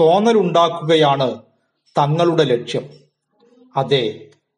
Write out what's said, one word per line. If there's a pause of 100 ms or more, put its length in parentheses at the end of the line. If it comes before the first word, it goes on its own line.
തോന്നലുണ്ടാക്കുകയാണ് (560)
തങ്ങളുടെ
ലക്ഷ്യം. (960)
അതെ, (320)